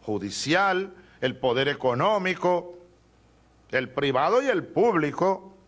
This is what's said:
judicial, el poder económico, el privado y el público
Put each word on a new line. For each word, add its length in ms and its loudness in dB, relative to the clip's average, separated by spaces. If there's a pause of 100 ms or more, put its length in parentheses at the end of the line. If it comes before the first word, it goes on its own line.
judicial, 880 -2 (300)
el 140 -2
poder 320 0
económico, 1120 0 (880)
el 200 -2
privado 520 2
y 60 -2
el 160 0
público 880 0 (160)